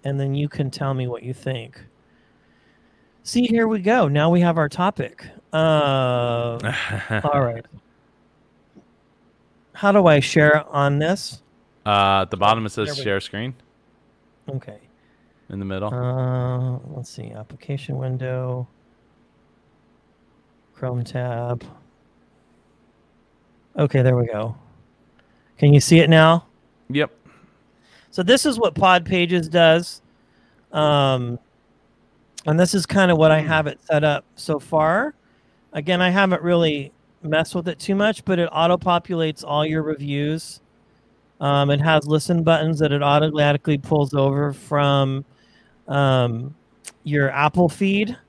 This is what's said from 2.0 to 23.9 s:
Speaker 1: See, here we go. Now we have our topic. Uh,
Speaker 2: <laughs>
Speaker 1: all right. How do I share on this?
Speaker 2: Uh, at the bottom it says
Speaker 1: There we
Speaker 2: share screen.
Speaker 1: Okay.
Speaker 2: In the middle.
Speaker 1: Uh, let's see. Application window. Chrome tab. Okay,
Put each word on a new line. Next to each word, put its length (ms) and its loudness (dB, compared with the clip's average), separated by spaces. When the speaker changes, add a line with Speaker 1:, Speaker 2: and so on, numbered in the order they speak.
Speaker 1:
See, 240 -2
here 220 2
we 140 -2
go. 260 2
Now 240 2
we 100 4
have 160 2
our 120 0
topic. 580 -6
Uh, 1080 0
Speaker 2:
<laughs> 680 -6
Speaker 1:
all 160 0
right. 240 -4
How 180 0
do 160 6
I 120 6
share 500 2
on 300 0
this? 420 -4
Speaker 2:
Uh, 380 4
at 80 -6
the 60 -8
bottom 280 2
it 40 -6
says 200 -4
Speaker 1:
There 60 -8
we 80 -10
Speaker 2:
share 160 -2
screen. 340 -10
Speaker 1:
Okay. 300 -12
Speaker 2:
In 100 -12
the 60 -8
middle. 280 -6
Speaker 1:
Uh, 840 -4
let's 140 -14
see. 220 -16
Application 680 -12
window. 680 -8
Chrome 300 -6
tab. 600 -6
Okay, 240 0